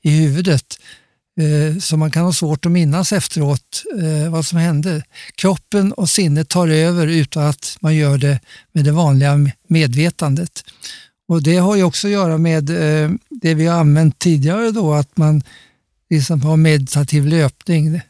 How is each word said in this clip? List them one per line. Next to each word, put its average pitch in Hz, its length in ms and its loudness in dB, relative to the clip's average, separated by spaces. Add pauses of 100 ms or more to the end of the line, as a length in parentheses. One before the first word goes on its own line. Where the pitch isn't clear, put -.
i 156 80 0
huvudet. 156 680 0 (600)
Eh, 151 380 0
så 160 180 -4
man 156 140 0
kan 165 140 0
ha 180 80 0
svårt 156 340 -2
att 170 60 2
minnas 175 400 0
efteråt, - 720 -4 (140)
eh, 156 340 -2
vad 160 140 -2
som 170 120 -2
hände. 160 440 0 (320)
Kroppen 196 580 -2
och 175 180 -2
sinnet 160 380 0
tar 175 200 0
över 160 380 0
utan 156 360 -2
att - 380 -4
man 156 160 0
gör 143 220 0
det 139 220 0 (320)
med 147 120 0
det 147 80 2
vanliga 143 580 2 (180)
medvetandet. 156 960 -2 (640)
Och 165 140 0
det 160 140 2
har 190 200 2
ju 190 60 2
också 180 240 -2
att 202 60 0
göra 170 260 0
med, 160 320 0
eh, 156 400 0 (200)
det 175 240 -2
vi 160 120 0
har 170 140 2
använt 151 380 4
tidigare 175 520 0
då, 190 240 0
att 147 220 -2
man 151 260 2 (680)
liksom 151 320 0
har 156 140 2
meditativ 147 680 2
löpning. 156 840 0